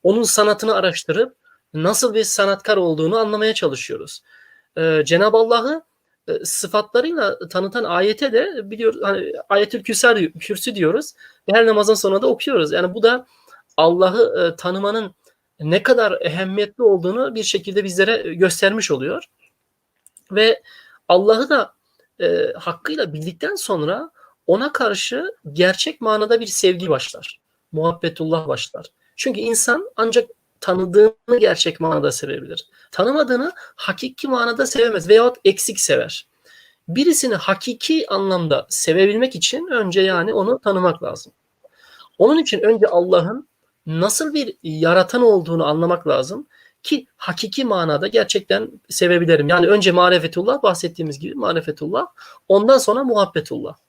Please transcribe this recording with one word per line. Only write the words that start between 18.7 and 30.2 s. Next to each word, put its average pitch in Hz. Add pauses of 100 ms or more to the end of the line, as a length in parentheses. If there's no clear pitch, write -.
oluyor. 156 (1080)
Ve 220 (460)
Allah'ı 214
da, 269 (460)
e, -
hakkıyla 202
bildikten 170
sonra 208 (360)
ona 240
karşı 254 (180)
gerçek 185
manada 214
bir 226
sevgi 185
başlar. - (320)
Muhabbetullah 165
başlar. - (300)
Çünkü 214
insan 240
ancak 226 (360)